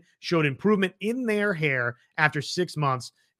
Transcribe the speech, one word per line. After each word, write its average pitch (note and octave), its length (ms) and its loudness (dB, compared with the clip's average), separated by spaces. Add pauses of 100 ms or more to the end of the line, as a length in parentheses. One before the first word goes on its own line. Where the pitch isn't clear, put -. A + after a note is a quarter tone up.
(200)
showed D#3+ 260 0
improvement F#3+ 540 2
in A#3+ 260 -2
their G#3 300 0
hair C3 420 0 (220)
after D3+ 220 0
six F3 360 -4
months C3+ 360 -2 (260)